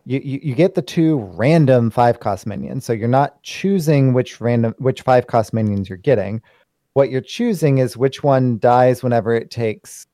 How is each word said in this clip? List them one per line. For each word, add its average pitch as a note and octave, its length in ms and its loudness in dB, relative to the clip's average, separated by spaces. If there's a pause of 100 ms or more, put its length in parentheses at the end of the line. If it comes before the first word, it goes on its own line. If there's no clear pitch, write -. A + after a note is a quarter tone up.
you, C3 180 -4
you, C3+ 200 -8
you C3+ 120 -4
get F3+ 200 2
the F3+ 80 -2
two D#3+ 360 0 (160)
random B2+ 560 4
five A#2+ 300 2
cost G2+ 260 -6
minions. - 380 -10
So B2 80 -4
you're A2+ 160 -4
not C3+ 340 0
choosing D3+ 680 0
which B2 280 -2
random, A2+ 380 0
which B2+ 240 -4
five B2+ 260 2
cost A2+ 240 0
minions G#2 360 -2
you're F#2+ 100 -14
getting. G#2+ 440 -2 (520)
What C3+ 160 2
you're C3 100 -2
choosing D#3+ 580 -2
is B2+ 180 -2
which C3 260 -4
one C3 360 0
dies B2 440 2
whenever A#2 320 0
it - 160 -4
takes - 640 -8